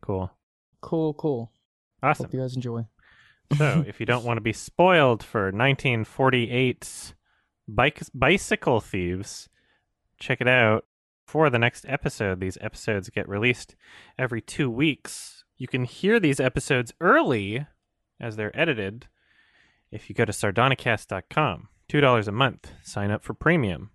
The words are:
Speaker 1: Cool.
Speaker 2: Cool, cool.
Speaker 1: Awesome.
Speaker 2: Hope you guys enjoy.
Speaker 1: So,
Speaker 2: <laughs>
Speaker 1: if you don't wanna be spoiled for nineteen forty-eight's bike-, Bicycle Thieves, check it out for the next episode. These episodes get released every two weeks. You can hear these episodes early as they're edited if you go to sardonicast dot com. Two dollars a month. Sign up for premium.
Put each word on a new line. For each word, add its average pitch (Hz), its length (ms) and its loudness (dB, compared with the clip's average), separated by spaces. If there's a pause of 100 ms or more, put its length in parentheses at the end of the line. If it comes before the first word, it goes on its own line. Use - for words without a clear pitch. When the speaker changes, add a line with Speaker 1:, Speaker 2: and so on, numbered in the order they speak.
Speaker 1:
Cool. 95 300 -4 (500)
Speaker 2:
Cool, 160 340 -2
cool. 127 360 -4 (500)
Speaker 1:
Awesome. 135 240 0
Speaker 2:
Hope - 80 -12
you 127 80 -4
guys 127 140 -6
enjoy. 117 300 -6 (720)
Speaker 1:
So, 147 280 2
Speaker 2:
<laughs> - 20 -12
Speaker 1:
if 104 120 -14
you 117 60 -4
don't 120 180 0
wanna 117 180 -2
be 110 120 -2
spoiled 156 720 4
for 98 280 0
nineteen 120 540 0
forty-eight's 127 1080 -2 (540)
bike-, 120 340 0 (120)
Bicycle 143 680 2
Thieves, 92 720 -6 (680)
check - 200 -2
it 120 80 2
out 117 380 4 (400)
for 151 240 2
the 120 100 2
next - 280 0
episode. 107 520 -2
These 92 220 -4
episodes 104 480 -4
get - 200 -6
released 110 460 -2 (440)
every 120 220 -2
two - 280 -4
weeks. - 760 -4 (140)
You 131 100 -10
can 127 180 -2
hear 214 340 2
these 147 200 2
episodes 127 600 0
early 147 640 2 (540)
as 113 160 -8
they're 107 240 -6
edited 117 480 -4 (840)
if - 180 -16
you - 60 -12
go 117 100 2
to 107 60 -6
sardonicast 117 760 0
dot 95 220 -8
com. 139 400 -2 (180)
Two 147 140 2
dollars 123 260 4
a 101 40 -6
month. 120 400 -2 (100)
Sign 101 300 -4
up 104 120 -4
for 120 100 -10
premium. 117 600 0